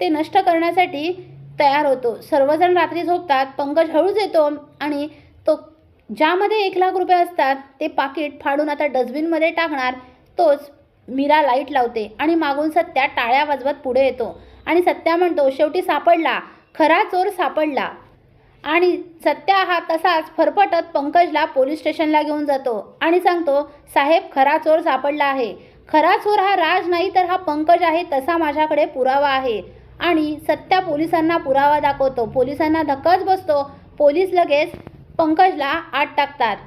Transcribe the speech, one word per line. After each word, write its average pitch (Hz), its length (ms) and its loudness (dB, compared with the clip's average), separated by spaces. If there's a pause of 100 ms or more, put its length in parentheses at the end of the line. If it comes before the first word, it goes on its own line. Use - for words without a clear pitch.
ते 359 80 -2
नष्ट 311 300 0
करण्यासाठी 339 920 -2 (300)
तयार 294 260 2
होतो. 254 340 -2
सर्वजण 311 560 2
रात्री 339 260 0
झोपतात. 311 440 0 (120)
पंकज 302 320 0
हळूच 349 260 2
येतो 311 340 0 (300)
आणि 294 260 -6 (400)
तो - 280 -2 (420)
ज्यामध्ये 392 500 0
एक 381 120 -4
लाख 370 140 0
रुपये 359 240 0
असतात 330 400 0 (240)
ते 311 60 -4
पाकिट 285 540 -6
फाडून 294 280 -2
आता 294 180 -2
डस्टबिनमध्ये 302 640 -2
टाकणार, 294 440 -4 (440)
तोच 294 320 2 (380)
मीरा 285 340 2
लाईट 269 280 0
लावते 233 480 -2
आणि 311 160 0
मागून 302 360 -2
सत्या 311 360 0
टाळ्या 285 380 0
वाजवत 285 300 -2 (100)
पुढे 262 200 2
येतो 247 360 -4 (260)
आणि 339 160 2
सत्या 330 340 0
म्हणतो, 302 340 2
"शेवटी 311 320 0
सापडला, 339 580 2 (380)
खरा 320 240 4
चोर 370 260 0
सापडला." 294 600 -2 (760)
आणि 349 320 2 (280)
सत्या 330 320 0
हा 359 220 0 (120)
तसाच 330 340 0 (120)
फरफटत 339 480 2 (100)
पंकजला 302 500 2
पोलीस 302 340 0
स्टेशनला 302 440 0
घेऊन 294 220 -4
जातो 262 560 -4
आणि 330 200 2
सांगतो, 330 520 0 (220)
"साहेब, 311 280 2 (120)
खरा 285 240 2
चोर 311 220 2
सापडला 294 440 -2
आहे. 262 300 -2 (380)
खरा 320 240 4
चोर 415 220 0
हा 381 180 2
राज 339 320 0
नाही 359 260 -2
तर 370 100 2
हा 359 120 -2
पंकज 330 460 0
आहे, 339 200 0 (100)
तसा 277 240 -2
माझ्याकडे 311 500 0
पुरावा 277 420 0
आहे." 262 340 -2 (380)
आणि 311 360 -2 (120)
सत्या 320 320 0
पोलिसांना 330 560 0
पुरावा 285 440 2
दाखवतो. 269 440 0
पोलिसांना 285 580 0
धक्काच 320 420 0
बसतो. 330 460 0 (280)
पोलीस 294 340 2
लगेच 320 360 2 (500)
पंकजला 320 640 2 (100)
आत 285 140 0 (100)
टाकतात. 254 400 -2 (100)